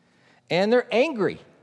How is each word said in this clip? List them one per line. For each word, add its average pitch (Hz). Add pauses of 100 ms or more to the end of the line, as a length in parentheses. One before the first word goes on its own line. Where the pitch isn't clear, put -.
(500)
And 196
they're 247
angry. 220 (240)